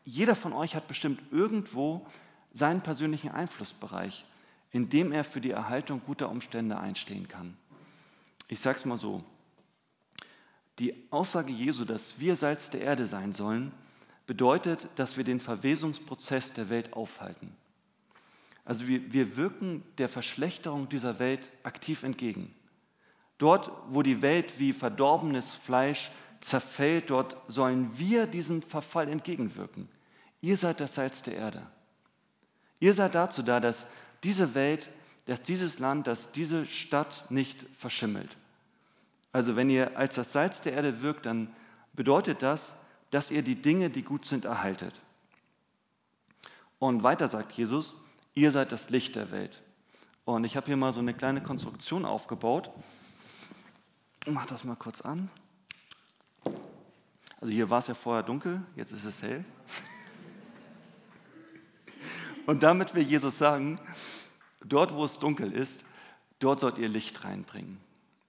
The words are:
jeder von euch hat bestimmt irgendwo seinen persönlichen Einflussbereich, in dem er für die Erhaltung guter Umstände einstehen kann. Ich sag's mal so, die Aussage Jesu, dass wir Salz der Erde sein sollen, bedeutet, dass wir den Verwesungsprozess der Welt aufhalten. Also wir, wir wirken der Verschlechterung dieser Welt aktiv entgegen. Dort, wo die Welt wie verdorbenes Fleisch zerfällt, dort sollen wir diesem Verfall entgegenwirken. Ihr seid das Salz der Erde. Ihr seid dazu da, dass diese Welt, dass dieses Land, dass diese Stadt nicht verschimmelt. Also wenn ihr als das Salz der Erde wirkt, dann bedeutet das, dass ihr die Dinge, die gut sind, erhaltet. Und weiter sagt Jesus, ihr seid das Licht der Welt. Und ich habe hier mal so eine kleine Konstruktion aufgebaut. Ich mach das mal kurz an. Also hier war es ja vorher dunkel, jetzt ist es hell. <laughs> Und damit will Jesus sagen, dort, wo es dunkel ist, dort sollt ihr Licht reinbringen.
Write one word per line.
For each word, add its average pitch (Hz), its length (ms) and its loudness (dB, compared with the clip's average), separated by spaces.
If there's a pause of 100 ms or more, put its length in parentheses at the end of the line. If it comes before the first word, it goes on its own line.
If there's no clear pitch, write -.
jeder 185 320 4
von - 160 -4
euch 147 240 -2
hat 156 120 -6
bestimmt 139 340 -2 (100)
irgendwo 175 760 0 (460)
seinen 165 300 2
persönlichen 151 480 -2
Einflussbereich, 98 960 -8 (460)
in 123 180 0
dem 151 220 6
er 151 120 2
für 135 180 -8
die 123 100 -2
Erhaltung 120 540 -4
guter 139 240 -4
Umstände 113 500 -4
einstehen 98 480 -8
kann. 90 280 -14 (920)
Ich - 140 -6
sag's 131 220 0
mal 120 140 -2
so, 101 260 -6 (1600)
die 120 160 0 (160)
Aussage 160 400 0
Jesu, 120 340 -2
dass 110 340 -6
wir 170 160 2
Salz 151 360 0
der - 100 -4
Erde 135 240 0
sein 101 260 -4
sollen, 110 400 -2 (540)
bedeutet, 147 720 4
dass 131 220 -4
wir 131 60 0
den 127 180 0
Verwesungsprozess 135 1120 -2
der 107 160 -6
Welt 117 240 -4
aufhalten. 98 600 -12 (1120)
Also 120 240 -4
wir, 127 240 0
wir 120 240 2
wirken 175 480 -2 (140)
der 127 100 2
Verschlechterung 143 800 -4
dieser 120 320 -4
Welt 131 320 0 (120)
aktiv - 400 -8
entgegen. 110 500 -4 (840)
Dort, 165 340 6 (180)
wo 135 140 2
die 131 180 4
Welt 165 380 2
wie 135 120 2
verdorbenes 135 800 2
Fleisch 131 640 0 (280)
zerfällt, 160 720 2
dort 131 260 2 (120)
sollen 127 500 2
wir 214 280 4
diesem 165 360 -2
Verfall 151 480 -2
entgegenwirken. 123 800 -6 (500)
Ihr 185 160 2
seid 180 240 2
das 143 160 -4
Salz 131 280 -2
der - 120 -6
Erde. 87 320 -6 (1120)
Ihr 190 140 10
seid 185 220 4
dazu 170 260 2
da, 120 180 4
dass 117 280 0 (360)
diese 185 300 2
Welt, 143 360 2 (360)
dass 123 160 -4
dieses 180 380 -2
Land, 135 280 0
dass 117 240 -2
diese 156 340 -2
Stadt - 640 -2
nicht 131 360 -2 (120)
verschimmelt. 107 600 -4 (920)
Also 120 240 2
wenn 127 140 4
ihr 131 280 4
als 135 180 0
das 123 180 -2
Salz 165 280 2
der 143 120 -2
Erde 135 280 0
wirkt, 147 240 -2
dann 113 280 -2 (400)
bedeutet 139 480 4
das, 143 340 0 (360)
dass 143 200 0
ihr 151 100 0
die 123 200 -2
Dinge, 170 280 4
die 131 140 -6
gut 143 220 -6
sind, 131 200 -2
erhaltet. 95 540 -4 (1800)
Und 123 240 4
weiter 135 240 6
sagt 107 240 -4
Jesus, 117 440 -2 (380)
ihr 147 180 8
seid 135 200 4
das - 180 -8
Licht 123 260 2
der 104 160 -6
Welt. 98 300 -8 (640)
Und 117 200 2
ich 113 100 -2
habe 139 120 -4
hier 143 100 2
mal 131 160 2
so 117 60 -4
eine 120 140 0
kleine 135 300 -2
Konstruktion 135 640 -6
aufgebaut. 113 640 -2 (1500)
Ich 151 60 -2
mach 135 140 -2
das 123 180 -10
mal 123 120 -8
kurz - 260 -12
an. 175 280 -6 (2000)
Also 117 120 -4
hier 107 180 2
war 120 100 6
es 117 80 -4
ja 123 60 -2
vorher 113 300 -2
dunkel, 175 380 -4 (140)
jetzt 127 160 -12
ist 104 140 -10
es 104 160 -10
hell. 127 280 -6
<laughs> - 3000 -16
Und 147 180 2
damit 180 300 8
will 170 100 6
Jesus 139 340 2
sagen, 147 420 4 (840)
dort, 151 300 4
wo 151 100 0
es - 160 -2
dunkel 139 320 0
ist, 131 320 -2 (560)
dort 135 200 4
sollt 127 180 2
ihr 113 120 0
Licht 107 340 -4
reinbringen. 95 560 -10 (500)